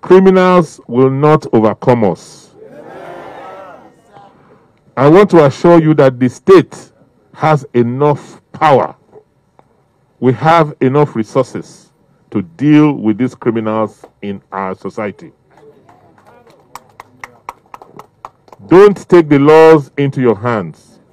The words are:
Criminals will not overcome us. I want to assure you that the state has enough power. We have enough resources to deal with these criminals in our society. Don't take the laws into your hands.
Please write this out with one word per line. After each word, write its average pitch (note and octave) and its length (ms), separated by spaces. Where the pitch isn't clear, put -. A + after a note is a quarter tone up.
Criminals F#3 840
will B2+ 240
not D3 420
overcome A2+ 520
us. - 500
I C#3+ 120
want F#3+ 220
to E3 140
assure E3 380
you D#3 120
that C3+ 260
the B2+ 80
state - 640
has D3+ 400
enough C3 640
power. C3 420
We B2+ 140
have D3+ 460
enough C#3 360
resources - 760
to G#2 120
deal D3+ 500
with G#2+ 240
these B2 180
criminals A2 680
in G2 220
our G2 220
society. G2 580
Don't G3 420
take E3+ 200
the C#3+ 100
laws D#3 580
into C#3 240
your A#2 160
hands. G2+ 640